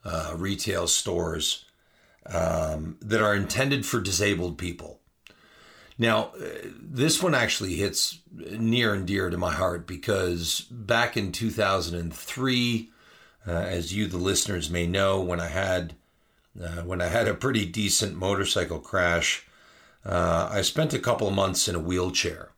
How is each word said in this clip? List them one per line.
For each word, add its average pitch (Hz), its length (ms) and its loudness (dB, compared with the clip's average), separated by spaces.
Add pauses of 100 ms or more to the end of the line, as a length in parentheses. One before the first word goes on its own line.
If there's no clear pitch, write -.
uh, 82 320 -4
retail 92 500 -2
stores, 82 760 0 (600)
um, 80 760 -2
that 113 200 2
are 104 140 4
intended 127 500 0
for 120 140 0
disabled 92 580 0
people. 85 440 -8 (960)
Now, 113 420 2
uh, - 300 -10 (100)
this 143 420 0
one 170 140 4
actually 107 400 0
hits 95 440 0 (140)
near 113 600 2
and 95 120 -2
dear 92 240 0
to 87 80 -2
my 87 140 0
heart 87 340 0
because 90 760 0 (100)
back 120 460 0
in 98 160 -2
two 113 160 0
thousand 95 500 0
and 85 140 -4
three, 123 800 0 (540)
uh, 87 60 -4
as 85 420 -2
you, 101 140 0
the 87 80 -4
listeners, 90 540 0
may 87 180 0
know, 98 320 2
when 87 220 -2
I 82 80 -4
had, 90 460 -2 (680)
uh, 85 200 -6
when 90 180 -4
I 90 60 0
had 107 200 2
a 104 60 2
pretty 113 320 0
decent 98 500 0
motorcycle 92 640 0
crash, 87 680 2 (580)
uh, 87 480 2
I 101 100 0
spent 156 340 0
a - 40 -2
couple 120 280 2
of 101 80 0
months 95 320 2
in 90 80 0
a 85 40 0
wheelchair. 90 800 0